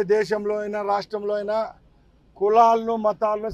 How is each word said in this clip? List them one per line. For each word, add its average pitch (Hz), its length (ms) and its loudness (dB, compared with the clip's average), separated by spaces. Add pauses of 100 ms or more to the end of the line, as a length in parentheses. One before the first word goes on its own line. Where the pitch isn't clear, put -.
(140)
దేశంలో 208 480 -2
అయినా, 208 180 -6 (120)
రాష్ట్రంలో 202 480 -4
అయినా 208 180 -4 (840)
కులాలను, 226 640 4
మతాలను 214 500 -2